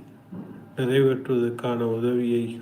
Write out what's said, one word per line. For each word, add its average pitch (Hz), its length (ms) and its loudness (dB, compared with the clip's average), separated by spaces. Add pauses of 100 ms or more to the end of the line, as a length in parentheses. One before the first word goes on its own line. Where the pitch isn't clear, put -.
(760)
நிறைவேற்றுவதற்கான 123 1080 2
உதவியை 117 800 0